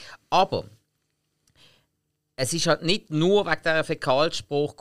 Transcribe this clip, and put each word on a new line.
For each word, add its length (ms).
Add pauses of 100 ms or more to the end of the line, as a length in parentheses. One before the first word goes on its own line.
(280)
Aber 360 (1700)
es 160
ist 140
halt 160
nicht 280
nur 360
wegen 180
dieser 200
Fäkalspruch 960